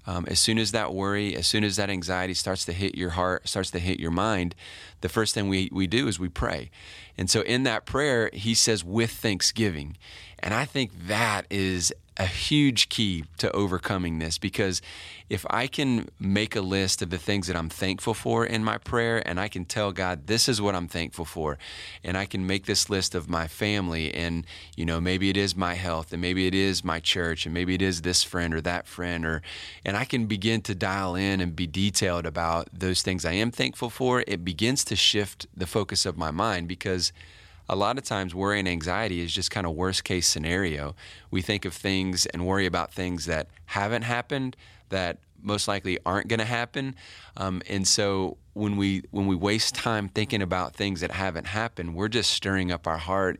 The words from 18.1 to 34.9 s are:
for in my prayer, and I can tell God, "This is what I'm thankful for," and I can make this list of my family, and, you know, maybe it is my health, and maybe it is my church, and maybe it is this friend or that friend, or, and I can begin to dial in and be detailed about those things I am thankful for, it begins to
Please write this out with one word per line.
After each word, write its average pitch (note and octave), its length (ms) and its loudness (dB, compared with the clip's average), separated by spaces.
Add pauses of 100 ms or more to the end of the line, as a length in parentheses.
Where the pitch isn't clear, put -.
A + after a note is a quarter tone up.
for A#2 320 2
in A2 180 0
my A2 140 0
prayer, A#2 480 0
and F2 140 -2
I G#2 80 -2
can F#2 180 -6
tell G#2 260 0
God, F2+ 360 -2
"This A2+ 220 4
is G#2 120 2
what G2+ 140 4
I'm F2 120 -2
thankful E2 380 -4
for," D#2 320 -2 (460)
and F2+ 140 -2
I G2 80 -2
can F#2+ 200 -4
make G2 200 0
this - 240 2
list G2 260 0
of E2 140 -4
my E2 180 0
family, F2+ 640 -2
and, E2+ 320 -2 (300)
you E2 100 -4
know, E2 140 0
maybe F#2 300 2
it F#2+ 80 2
is G2 180 2
my F2 200 0
health, E2+ 360 -4
and E2+ 100 -4
maybe F#2 260 2
it F#2 80 2
is F#2+ 280 2
my E2 160 0
church, E2 460 0
and D#2+ 80 -4
maybe F2+ 220 0
it F2+ 60 0
is F#2 200 2
this F2 220 2
friend E2+ 300 0
or D#2+ 80 0
that F2 260 -2
friend, F2 380 -4
or, D#2+ 160 0 (440)
and F#2+ 100 0
I A#2+ 100 0
can A#2+ 200 0
begin G#2+ 380 2
to G2+ 120 -4
dial F#2+ 400 0
in G2 240 2
and F2 160 0
be F2+ 120 -2
detailed F#2 580 2
about E2 480 0
those F2+ 280 0
things F#2 240 -2
I E2 80 0
am A2 180 2
thankful B2+ 380 -2
for, B2 380 2
it F2 160 -2
begins G2 420 2
to A2 100 -2